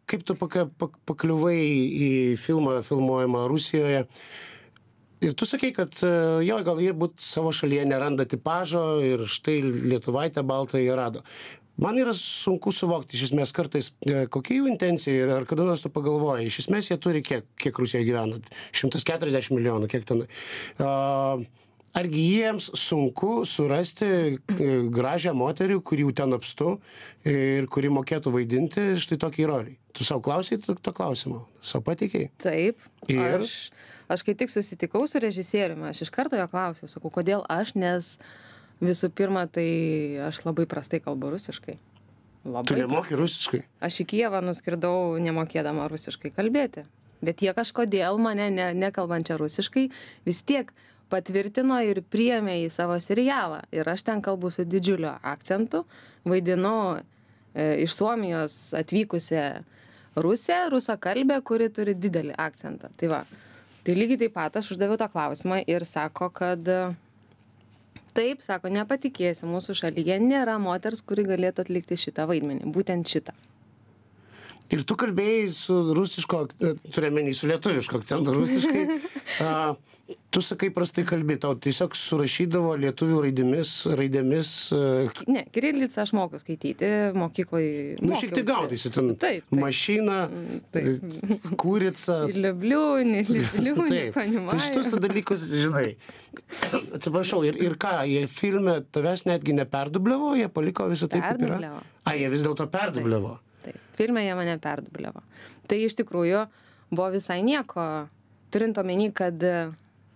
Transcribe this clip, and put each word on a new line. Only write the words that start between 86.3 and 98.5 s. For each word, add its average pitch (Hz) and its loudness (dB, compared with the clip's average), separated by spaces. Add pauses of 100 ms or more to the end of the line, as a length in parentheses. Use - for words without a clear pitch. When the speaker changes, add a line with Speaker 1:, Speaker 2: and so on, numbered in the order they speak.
Speaker 2:
skaityti, 165 -2 (220)
mokykloj 175 0 (300)
Speaker 1:
Nu, - 2
šiek 208 -2
tiek 254 2
Speaker 2:
mokiausi. 214 0
Speaker 1:
gaudysi 131 -2
ten 131 2
Speaker 2:
Taip, 202 0
taip. 139 2
Speaker 1:
mašiną, 196 2
Speaker 2:
Mm, 170 -6
taip. - 0
Speaker 1:
e, 170 -2
kurica. 180 2
Speaker 2:
<laughs> 175 -2
Ir 190 0
liublių, 196 2 (220)
ne, 214 4
liublių, 226 2
Speaker 1:
<laughs> 339 2
Taip. 302 4
Speaker 2:
nepanimaju. 185 0
Speaker 1:
Tai 269 2
šitus 262 0
tu 226 0
dalykus 196 0
žinai. 147 2 (600)
<coughs> - -4
Atsiprašau, 175 0
ir, 147 0
ir 170 2
ką, 190 -2
jie 139 2
filme 190 2